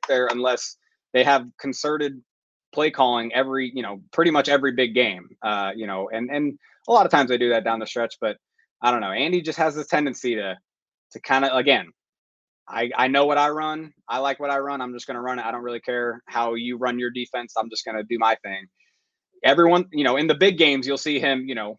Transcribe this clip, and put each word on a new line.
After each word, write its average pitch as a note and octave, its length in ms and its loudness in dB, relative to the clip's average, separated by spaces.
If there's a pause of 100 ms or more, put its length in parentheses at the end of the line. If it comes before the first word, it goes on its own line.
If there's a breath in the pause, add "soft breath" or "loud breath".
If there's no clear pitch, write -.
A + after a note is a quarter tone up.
there B2+ 200 2
unless B2 500 -2 (360)
they B2+ 100 4
have C3+ 220 4 (140)
concerted C#3+ 600 -4 (520)
play D3+ 160 2
calling A#2+ 440 0
every, C3 420 -2
you B2+ 60 -6
know, G2+ 200 -8 (120)
pretty E3+ 180 4
much C#3+ 160 2
every C#3 240 2
big A#2+ 220 0
game, G2+ 340 0 (140)
uh, G2+ 340 -2
you A2 100 -8
know, G2 240 -6
and, A#2+ 220 -6
and D3 260 -2 (300 soft breath)
a - 60 2
lot G#3 120 8
of - 60 2
times C#3 180 4
they B2 80 2
do A#2+ 120 2
that A2+ 160 2
down A2+ 140 0
the A2 60 -6
stretch, A#2 360 -4
but A2 160 -4 (440)
I A#2+ 100 4
don't A#2+ 100 0
know. F#2+ 100 -4
Andy D#3+ 300 0
just D3+ 180 -6
has D#3+ 160 2
this D3 120 -8
tendency C3+ 480 -2
to, F#2+ 220 -6 (540)
to A2 80 -18
kinda, C3+ 340 0
again, B2+ 380 2 (800)
I, A#2+ 260 -4
I B2+ 140 2
know C#3 160 4
what D3 120 2
I D3 120 4
run. D#3 420 -6 (160)
I A#2+ 120 -4
like C#3 200 -2
what C#3+ 120 -4
I C#3 80 0
run. C#3 200 -6
I'm B2 140 -8
just A#2+ 120 -12
gonna B2 140 -8
run B2+ 180 -6
it. A2+ 80 -8
I A2+ 60 -4
don't A#2+ 120 -8
really A#2+ 180 -8
care A#2+ 460 -4
how A#2 260 -2
you A#2+ 240 -6
run B2 200 -2
your B2 120 -4
defense. A#2+ 480 -8
I'm A2+ 120 -4
just A2+ 140 -10
gonna A2 200 -6
do A#2 140 -4
my A2+ 240 2
thing. F#2+ 260 -12 (760)
Everyone, E3+ 480 6
you D3 140 0
know, B2+ 100 4
in D3+ 120 0
the D#3 80 4
big F#3 220 2
games, C#3 300 2
you'll C#3 100 -2
see D3 220 -2
him, C3+ 300 -2
you B2+ 60 -6
know, A2 240 -8